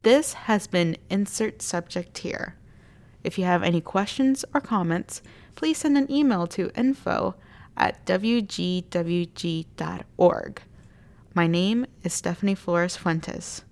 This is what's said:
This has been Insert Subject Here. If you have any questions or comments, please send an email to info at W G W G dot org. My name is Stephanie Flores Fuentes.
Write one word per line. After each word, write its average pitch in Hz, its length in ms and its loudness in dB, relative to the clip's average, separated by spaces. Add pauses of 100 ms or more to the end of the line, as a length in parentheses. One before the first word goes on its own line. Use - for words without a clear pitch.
This 269 300 4
has - 340 0
been 170 300 0 (120)
Insert 202 520 -2
Subject - 560 -6
Here. - 400 -8 (680)
If - 160 -4
you 185 60 0
have 175 180 4
any 170 160 2
questions 262 640 0 (100)
or 285 60 2
comments, 175 640 -2 (340)
please 311 220 0
send 285 200 4
an 269 140 2
email 269 360 4
to 196 280 -4
info 247 600 0 (420)
at - 280 0
W 220 360 2
G 180 480 -4
W 175 380 -2
G 165 380 -6 (120)
dot 165 280 -8 (120)
org. - 440 2 (720)
My 170 140 2
name 196 380 2 (180)
is 170 100 -4
Stephanie 196 400 -2
Flores 175 440 -2
Fuentes. - 760 -6